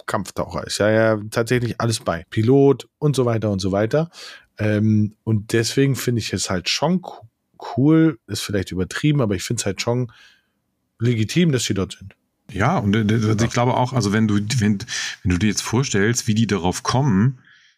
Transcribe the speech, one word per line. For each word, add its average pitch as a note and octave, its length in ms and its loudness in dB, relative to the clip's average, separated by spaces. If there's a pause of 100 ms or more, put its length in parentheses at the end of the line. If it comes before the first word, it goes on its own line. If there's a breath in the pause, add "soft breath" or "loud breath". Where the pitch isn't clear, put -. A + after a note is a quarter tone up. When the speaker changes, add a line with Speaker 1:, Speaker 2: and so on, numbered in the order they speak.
Speaker 1:
Kampftaucher - 600 -6
ist - 140 -4
ja, G#2 100 4
ja A2 400 4
tatsächlich A#2+ 500 -2
alles A#2 200 0
bei. E2+ 300 -4
Pilot C3 580 4 (120)
und D3 160 0
so B2+ 100 0
weiter A2 260 0
und G2 80 -2
so F#2 120 -2
weiter. A2+ 380 0 (480 loud breath)
Ähm, G#2+ 680 0
und G#2+ 300 -2
deswegen B2+ 420 2
finde A#2+ 240 -2
ich - 140 -6
es F#2+ 160 -4
halt F2+ 180 -4
schon F3 340 -2
co-, - 260 -18 (500)
cool, D#3+ 400 4 (100)
ist G2+ 140 -6
vielleicht G2+ 300 -4
übertrieben, C3+ 500 0
aber G2+ 140 0
ich - 80 -6
finde A#2 180 -4
es - 40 -6
halt G2 160 -4
schon A#2+ 300 -2 (880 soft breath)
legitim, B2 520 2
dass B2 140 0
sie - 80 -2
dort F#2+ 260 -4
sind. G2 160 -20 (360)
Speaker 2:
Ja, A#2 280 0
und, G#2 160 2
äh, A2 40 2 (140)
also A2 200 2
ich G#2+ 80 0
Speaker 1:
Ja. A#2 60 2
Speaker 2:
glaube A#2+ 280 0
auch, B2 180 0
also G#2 180 0
wenn A2 160 2
du, G#2 80 2 (220)
wenn, G#2 220 2 (440 loud breath)
wenn F#2 80 2
du F2+ 60 2
dir G#2 100 2
jetzt G2+ 140 -2
vorstellst, A2 680 0
wie A2 60 2
die A2 140 2
darauf F2+ 360 -2
kommen, B2 560 2 (380 soft breath)